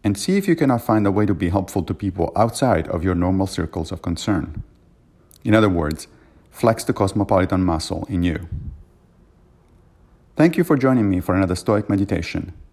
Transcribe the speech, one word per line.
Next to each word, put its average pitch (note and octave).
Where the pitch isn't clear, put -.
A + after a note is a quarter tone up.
and G2
see F#3+
if G3
you E3
cannot C3
find A2
a G2
way G#2
to G2
be E2
helpful F2+
to D#2+
people F2+
outside A2
of D#2+
your F#2
normal F#2
circles E2+
of F2+
concern. -
In G#2+
other G#2+
words, D#2
flex -
the B2+
cosmopolitan G2
muscle E2+
in F2
you. E2+
Thank E3
you F3+
for D#3+
joining B2+
me F2+
for F2+
another F#2
Stoic G#2
meditation. F#2